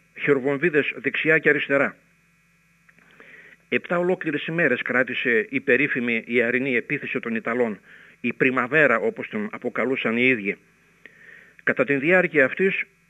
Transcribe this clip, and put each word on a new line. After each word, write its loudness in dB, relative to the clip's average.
χειροβομβίδες 2
δεξιά 0
και 2
αριστερά. 2
Επτά -2
ολόκληρες -2
ημέρες 0
κράτησε 0
η -4
περίφημη 0
ιαρινή 0
επίθεση -4
των -6
Ιταλών, -2
η -4
Πριμαβέρα 2
όπως -4
την -6
αποκαλούσαν -4
οι 4
ίδιοι. 0
Κατά 0
την 0
διάρκεια 2
αυτής -2